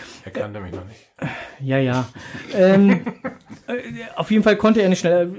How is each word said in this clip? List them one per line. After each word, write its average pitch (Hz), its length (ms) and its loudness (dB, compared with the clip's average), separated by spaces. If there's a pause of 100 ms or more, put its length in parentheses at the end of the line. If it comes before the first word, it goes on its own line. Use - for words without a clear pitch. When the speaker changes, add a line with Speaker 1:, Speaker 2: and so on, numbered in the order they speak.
(240)
Speaker 1:
Er 95 60 -16
kannte 104 300 -10
mich 90 120 -12
noch 90 140 -14
nicht. 110 140 -20 (600)
Speaker 2:
Ja, 135 160 -2
ja. 127 320 0 (460)
Ähm, 196 460 6 (360)
<laughs> - 300 -20
äh, - 60 -10 (440)
auf 165 140 -4
jeden 214 120 4
Fall 208 140 4
konnte 220 240 2
er 190 80 4
nicht 185 120 2
schneller. 175 280 2 (100)